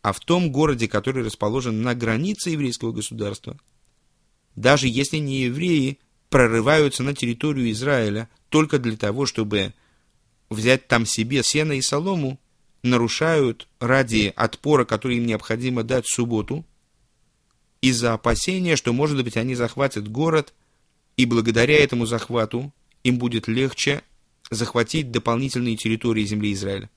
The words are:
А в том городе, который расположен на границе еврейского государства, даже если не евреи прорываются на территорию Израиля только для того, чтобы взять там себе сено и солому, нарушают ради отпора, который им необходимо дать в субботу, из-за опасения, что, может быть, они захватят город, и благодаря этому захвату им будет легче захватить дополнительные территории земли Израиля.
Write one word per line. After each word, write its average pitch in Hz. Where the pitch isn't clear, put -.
А 101
в -
том 170
городе, 131
который 123
расположен 110
на 123
границе 127
еврейского 127
государства, 107
даже 127
если 135
не 135
евреи 139
прорываются 127
на 139
территорию 123
Израиля 113
только 151
для 117
того, 113
чтобы 104
взять 117
там 117
себе 117
сено 156
и 131
солому, 147
нарушают 123
ради 117
отпора, 127
который 120
им 120
необходимо 117
дать 123
в -
субботу, 120
из-за 120
опасения, 170
что, 123
может 139
быть, 117
они 123
захватят 120
город, 151
и 123
благодаря 117
этому 127
захвату 120
им 123
будет 117
легче 131
захватить 120
дополнительные 120
территории 110
земли 104
Израиля. 98